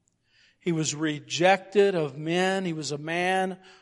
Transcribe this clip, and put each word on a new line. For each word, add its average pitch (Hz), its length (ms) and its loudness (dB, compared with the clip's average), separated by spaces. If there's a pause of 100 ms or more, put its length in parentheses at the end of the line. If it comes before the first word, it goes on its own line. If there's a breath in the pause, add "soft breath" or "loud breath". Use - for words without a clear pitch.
(600)
He 175 100 -2
was 156 240 -2
rejected 175 960 2
of 151 240 -2
men. 180 460 0
He 175 100 -4
was 147 200 -6
a 147 40 -6
man 180 600 -2 (240 soft breath)